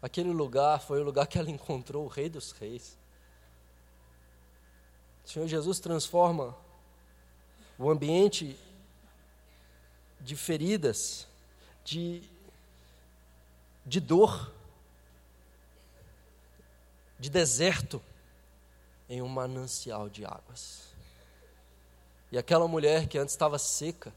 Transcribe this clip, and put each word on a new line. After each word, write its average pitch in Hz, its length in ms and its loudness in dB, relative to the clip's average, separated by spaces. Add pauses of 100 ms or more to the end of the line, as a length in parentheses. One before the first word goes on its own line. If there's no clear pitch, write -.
Aquele 175 320 -2
lugar 143 480 4
foi 143 180 0
o 147 40 0
lugar 143 240 2
que - 120 -2
ela 160 100 -2
encontrou 139 540 -6
o 135 60 -8
Rei 143 200 -4
dos 156 220 -12
Reis. - 460 -12 (2250)
O - 60 -20
Senhor 160 180 -4
Jesus 160 320 -2
transforma 165 800 2 (1200)
o 131 120 0
ambiente 160 720 2 (1600)
de 135 160 -10
feridas, 156 920 -2 (600)
de, 170 360 -6 (1600)
de 143 160 0
dor, 185 520 4 (2750)
de 135 120 -10
deserto, 156 720 0 (1040)
em 123 140 -8
um 123 80 -6
manancial 127 800 -6
de 104 160 -14
águas. - 680 -16 (1400)
E 123 80 -4
aquela 165 300 4
mulher 156 400 4
que 147 100 -4
antes 139 160 -2
estava 147 240 2
seca 147 600 -6